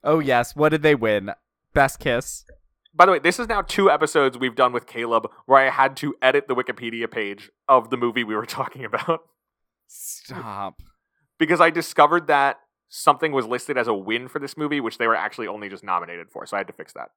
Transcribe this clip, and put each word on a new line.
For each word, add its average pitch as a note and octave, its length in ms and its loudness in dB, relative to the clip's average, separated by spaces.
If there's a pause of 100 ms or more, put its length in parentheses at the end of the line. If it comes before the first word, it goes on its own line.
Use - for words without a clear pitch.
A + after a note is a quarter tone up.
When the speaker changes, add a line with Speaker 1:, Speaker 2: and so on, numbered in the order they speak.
Speaker 1:
Oh, D3+ 140 2
yes. B2+ 380 0
What D3+ 140 4
did D3+ 120 0
they D3+ 140 6
win? G#2 360 -2 (440)
Best C#3 240 2
Kiss. - 440 -4 (520)
Speaker 2:
By E3+ 100 8
the F#3+ 60 4
way, E3 80 2
this E3+ 200 0
is A#3 80 -6
now G#3+ 140 -2
two F#3+ 300 2
episodes D3 440 2
we've B2 200 -6
done B2+ 180 2
with A#2+ 140 -6
Caleb A#2 420 -2 (160)
where C3+ 220 6
I - 20 2
had C3+ 280 0
to C#3+ 260 -6
edit C#3 240 4
the B2+ 80 -2
Wikipedia A#2 560 -6
page G2+ 400 -8 (160)
of B2 240 6
the B2+ 60 -2
movie A#2+ 260 0
we G#2+ 120 -6
were G#2+ 100 -4
<laughs> - 20 -18
talking - 360 -10
about. A#2+ 420 -4 (600)
Speaker 1:
Stop. - 920 -12 (560)
Speaker 2:
Because D#3+ 220 0
I E3 100 6
discovered E3 580 2
that C#3 320 0 (300)
something D3+ 420 0
was C3 140 -2
listed B2 320 -6
as A#2 100 -2
a A2+ 60 0
win A2 340 -6
for D3+ 120 -10
this C#3+ 180 -12
movie, D3 220 -4
which A2+ 180 -8
they A#2 100 -2
were A2+ 80 2
actually G#2 320 -6
only G2+ 220 -10
just G2 140 -16
nominated F2 460 -6
for. - 160 -16
So G2+ 120 -8
I - 20 -2
had F#2 80 -8
to - 60 -20
fix - 200 -20
that. - 240 -14